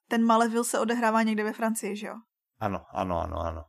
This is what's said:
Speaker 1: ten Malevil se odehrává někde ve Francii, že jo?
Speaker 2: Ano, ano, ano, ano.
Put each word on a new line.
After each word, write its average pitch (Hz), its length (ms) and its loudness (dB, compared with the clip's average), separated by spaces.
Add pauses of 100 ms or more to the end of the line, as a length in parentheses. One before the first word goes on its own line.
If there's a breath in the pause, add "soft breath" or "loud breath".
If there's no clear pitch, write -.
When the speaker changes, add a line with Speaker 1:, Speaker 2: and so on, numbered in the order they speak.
Speaker 1:
ten 226 160 2
Malevil 233 400 4
se 240 160 -2
odehrává 226 420 2
někde 214 220 0
ve 220 80 -2
Francii, 220 440 -2
že 214 100 -10
jo? - 80 -10 (460)
Speaker 2:
Ano, 101 240 -2 (100)
ano, 90 260 0
ano, 82 200 -4
ano. 82 280 -6